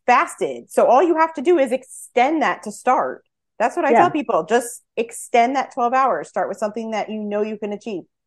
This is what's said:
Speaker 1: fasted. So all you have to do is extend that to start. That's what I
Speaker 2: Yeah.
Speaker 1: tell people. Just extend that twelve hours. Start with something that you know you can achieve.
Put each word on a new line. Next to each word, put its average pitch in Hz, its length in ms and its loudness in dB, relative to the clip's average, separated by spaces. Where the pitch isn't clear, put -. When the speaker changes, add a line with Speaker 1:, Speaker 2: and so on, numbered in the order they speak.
Speaker 1:
fasted. 175 640 0
So 214 140 2
all 254 180 6
you 330 140 2
have 320 160 2
to 294 80 -10
do 339 160 4
is 262 140 0
extend 262 720 -2
that 185 200 -2
to 214 80 -10
start. - 540 -2
That's 233 160 -2
what 349 100 -2
I 269 60 0
Speaker 2:
Yeah. 233 80 6
Speaker 1:
tell 349 120 4
people. 214 340 -2
Just 240 380 -2
extend 233 600 0
that - 160 -4
twelve 240 200 -2
hours. 240 360 0
Start 180 180 -4
with 202 100 -8
something 220 340 -8
that - 180 -6
you 214 100 -8
know 208 220 -4
you 214 160 -6
can 208 160 -8
achieve. 202 300 -10